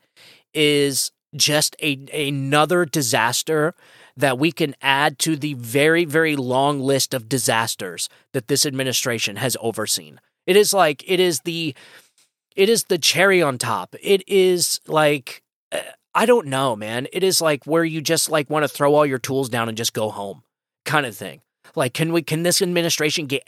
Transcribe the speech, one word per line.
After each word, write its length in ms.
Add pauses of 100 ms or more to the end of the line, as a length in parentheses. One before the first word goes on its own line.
(540)
is 560 (240)
just 480
a, 160 (160)
another 720
disaster 920 (420)
that 220
we 140
can 280
add 380
to 160
the 200
very, 500
very 320
long 420
list 360
of 140
disasters 800 (240)
that 140
this 180
administration 720
has 240
overseen. 600 (260)
It 100
is 160
like, 320
it 140
is 220
the, 340 (800)
it 140
is 160
the 140
cherry 440
on 160
top. 420
It 280
is 580
like, 560 (300)
uh, 80 (340)
I 120
don't 200
know, 300
man. 360
It 120
is 160
like 240
where 200
you 160
just, 300
like, 180
wanna 200
throw 260
all 100
your 140
tools 300
down 200
and 80
just 180
go 160
home 340 (400)
kind 220
of 100
thing. 240 (340)
Like, 180
can 200
we, 100
can 220
this 180
administration 640
get 220